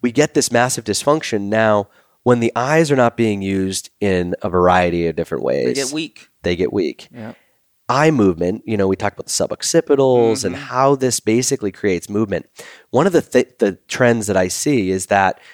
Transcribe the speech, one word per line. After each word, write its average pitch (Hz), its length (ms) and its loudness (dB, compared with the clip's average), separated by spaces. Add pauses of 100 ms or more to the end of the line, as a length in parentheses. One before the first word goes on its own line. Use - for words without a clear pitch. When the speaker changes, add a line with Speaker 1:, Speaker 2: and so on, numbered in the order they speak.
Speaker 1:
we 120 100 -2
get 143 220 0
this - 180 0
massive 120 320 0
dysfunction. 113 600 -2
Now, 104 460 0 (340)
when 123 180 2
the 113 140 0
eyes 143 360 0
are 143 40 2
not 123 220 2
being 107 240 0
used 95 480 -4 (120)
in 90 400 0
a - 80 -4
variety 90 580 2
of 80 80 -4
different 82 280 -6
ways, 64 240 -2
Speaker 2:
They 123 60 -2
get 131 180 -4
weak. 156 380 -10 (140)
Speaker 1:
they 90 120 -2
get 90 180 -2
weak. 85 380 -4
Speaker 2:
Yeah. 117 220 -16 (560)
Speaker 1:
Eye 143 220 2
movement, 95 540 0
you 110 100 -4
know, 98 120 0
we 95 100 0
talked 104 200 -6
about - 100 -14
the - 40 -10
suboccipitals 127 1120 0
and 92 120 -4
Speaker 2:
Mm-hmm. 92 100 -14
Speaker 1:
how 135 300 2
this 131 260 -2
basically 113 500 0
creates 92 380 -4
movement. 101 360 -2 (440)
One 143 180 2
of 185 60 0
the 156 80 4
th-, - 380 -2
the 98 280 0
trends 117 400 0
that 101 80 0
I 92 140 2
see 107 420 -2
is 92 140 -2
that 98 340 2 (140)